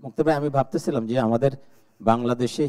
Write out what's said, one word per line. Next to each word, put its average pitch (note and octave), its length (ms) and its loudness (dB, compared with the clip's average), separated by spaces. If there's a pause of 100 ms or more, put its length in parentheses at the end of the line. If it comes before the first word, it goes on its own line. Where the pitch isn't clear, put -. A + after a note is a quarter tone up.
মুক্তা C#3 220 -8
ভাই, D#3 140 4
আমি D3 180 -2
ভাবতেছিলাম C#3 520 -2
যে A#2+ 60 -2 (120)
আমাদের A#2+ 260 2 (480)
বাংলাদেশে A#2+ 680 0